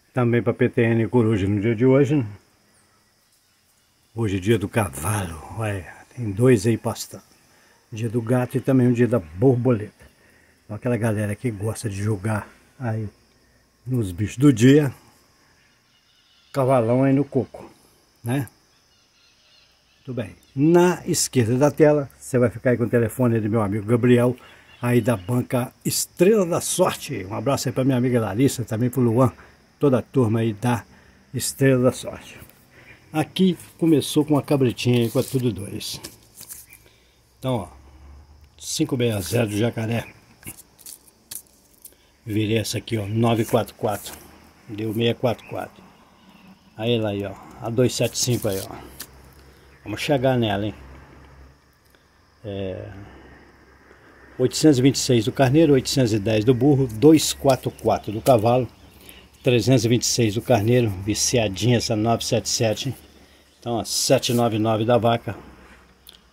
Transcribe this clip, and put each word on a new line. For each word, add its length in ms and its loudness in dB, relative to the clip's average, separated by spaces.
também 300 0
pra 100 -2
P 160 0
T 140 0
N 220 2
e 40 -6
Coruja 400 2
no 120 0
dia 140 0
de 120 0
hoje, 300 4
né? 100 -2
Hoje 220 -2
é 40 -2
dia 180 2
do 100 -4
cavalo, 720 -4
olha, 380 -6
tem 160 -6
dois 360 4
aí 100 2
pastando. 460 -8
Dia 160 -6
do 120 -4
gato 360 -2
e 40 -2
também 260 4
o 60 4
dia 160 2
da 100 0
borboleta. 840 0
Então, 120 -12
aquela 200 -2
galera 380 0
que 160 -4
gosta 380 -6
de 140 -6
jogar 460 -2
aí 300 -6
nos 260 -2
bichos 240 -4
do 160 6
dia, 420 6
cavalão 500 2
aí 100 4
no 120 2
coco, 440 -6
né? 260 -4
Muito 180 -14
bem. 200 -8
Na 520 4
esquerda 500 0
da 140 4
tela, 480 2
você 200 -4
vai 120 2
ficar 200 -2
aí 60 2
com 80 0
o 40 -4
telefone 500 0
do 100 -2
meu 140 2
amigo 240 -4
Gabriel, 500 4
aí 180 2
da 160 0
banca 560 -4
Estrela 600 2
da 160 -4
Sorte. 640 -4
Um 100 -10
abraço 340 -2
aí 40 -6
pra 120 -2
minha 120 2
amiga 240 0
Larissa, 440 0
também 260 -2
pro 120 -4
Luan, 300 2
toda 200 2
a 40 -2
turma 380 0
aí 120 -2
da 320 -4
Estrela 500 0
da 100 4
Sorte. 460 -14
Aqui 460 0
começou 460 2
com 100 0
uma 80 2
cabritinha 600 0
aí 80 0
com 80 -2
a 40 0
Tudo 300 -2
Dois. 480 -10
Então, 180 -2
ó, 120 -6
cinco 380 -4
meia 240 0
zero 280 -2
do 80 -4
Jacaré. 500 -2
Virei 340 -2
essa 200 -6
aqui, 180 -8
ó, 100 -4
nove 380 0
quatro 300 -2
quatro. 400 -6
Deu 260 -8
meia 200 -2
quatro 340 -4
quatro. 340 -12
Aí 180 -2
ela 160 -2
aí, 140 -6
ó, 100 -12
a 100 -8
dois 240 0
sete 240 -4
cinco 300 -2
aí, 100 -4
ó. 420 -16
Vamos 200 -10
chegar 360 0
nela, 280 -2
hein? 80 -8
É, 480 -10
oitocentos 400 2
e 40 2
vinte 140 4
e 20 -6
seis 260 2
do 80 -4
carneiro, 400 4
oitocentos 400 0
e 60 0
dez 260 0
do 80 4
burro, 340 2
dois 460 4
quatro 380 0
quatro 420 -2
do 80 -6
cavalo, 480 2
trezentos 440 2
e 20 2
vinte 140 2
e 40 -4
seis 280 0
do 80 -4
carneiro, 480 2
viciadinha 880 -2
essa 180 -2
nove 300 0
sete 240 -4
sete, 400 -2
hein? 40 -8
Então, 180 -6
ó, 80 -4
sete 500 0
nove 240 0
nove 260 0
da 140 4
vaca, 360 -2